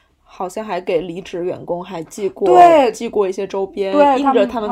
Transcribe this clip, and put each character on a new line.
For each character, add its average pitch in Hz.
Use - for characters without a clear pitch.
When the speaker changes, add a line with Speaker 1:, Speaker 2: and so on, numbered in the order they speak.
Speaker 1:
好 -
像 214
还 185
给 180
离 175
职 180
员 180
工 175
还 185
寄 196
过， 202
Speaker 2:
对。 339
Speaker 1:
寄 233
过 208
一 190
些 196
周 196
边， 196
Speaker 2:
对， 285
Speaker 1:
印 277
着 302
他 240
们 214